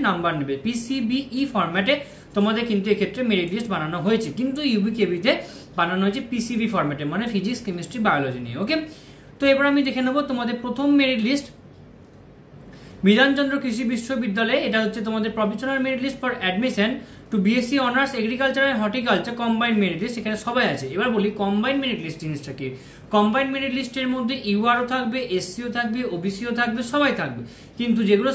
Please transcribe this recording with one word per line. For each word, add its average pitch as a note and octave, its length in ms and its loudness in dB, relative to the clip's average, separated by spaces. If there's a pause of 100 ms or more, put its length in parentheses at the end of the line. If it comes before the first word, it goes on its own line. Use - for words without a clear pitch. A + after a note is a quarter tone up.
নাম্বার E3+ 320 2
নেবে। C#3 160 -2 (100)
পিসিবিই B3+ 760 -2 (100)
ফরম্যাটে F#3+ 400 2 (420)
তোমাদের G#3+ 340 2
কিন্তু G3+ 240 0
এক্ষেত্রে G3 280 -2 (100)
মেরিট F3 240 2
লিস্ট A3+ 200 -4
বানানো D#3+ 300 -4
হয়েছে, A3+ 240 2 (100)
কিন্তু C4+ 200 -2 (120)
ইউবিকেবিতে G3 600 0 (480)
বানানো F#3 260 2
হয়েছে G3+ 160 0 (100)
পিসিবি A3+ 420 -2
ফরম্যাটে, D3 300 -2 (100)
মানে G#3+ 200 -2
ফিজিক্স, G3+ 340 -2
কেমিস্ট্রি, F3 400 -6
বায়োলজি C3 380 0
নিয়ে। A#2+ 180 -8
ওকে, D4+ 120 0 (640)
তো C#4 40 -2 (100)
এবার C#4 180 4
আমি C#4+ 160 4
দেখে B3 200 -2
নেবো C4 120 2 (120)
তোমাদের A#3+ 320 -2
প্রথম B3+ 240 -2 (120)
মেরিট C4 280 4
লিস্ট C#4+ 200 0 (1600)
বিধানচন্দ্র C4+ 560 6
কৃষি B3 200 -2 (100)
বিশ্ববিদ্যালয়ে। A#3 720 0
এটা A3 160 2
হচ্ছে G#3 240 -2
তোমাদের A3 300 -2
provisional A#3+ 480 0
merit C4 200 -2
list C#4 180 -4
for B3 80 0 (180)
admission G#3+ 400 0 (400)
to A3+ 60 -4 (100)
বিএসসি A#3+ 300 2 (100)
honors C4+ 260 2 (100)
agriculture C4 480 2
and B3 140 0
horticulture A#3 600 0
combined A3+ 400 2
merit E3+ 200 0
list, B3 180 -2
এখানে G#3+ 240 -4
সবাই A#3+ 280 2
আছে। C3 120 -6 (100)
এবার A#3+ 200 0
বলি G#3 140 2 (140)
কম্বাইন্ড A3 400 2
মেরিট A3+ 220 -2
লিস্ট D#3 180 -8
জিনিসটা D3 360 -6
কি। C3+ 80 -4 (480)
কম্বাইন্ড A3+ 380 4
মেরিট C4+ 240 -4
লিস্টের C4 380 -4
মধ্যে B3+ 200 -2 (160)
ইউআরও A#3+ 420 2
থাকবে, B3+ 260 -2 (180)
এসসিও A#3+ 400 -6
থাকবে, A#3 220 -2 (160)
ওবিসিও G3 440 -4
থাকবে, A#3+ 220 0 (120)
সবাই C#4+ 180 4 (100)
থাকবে, B2 200 -6 (380)
কিন্তু A#3 200 2 (100)
যেগুলো G#3+ 260 6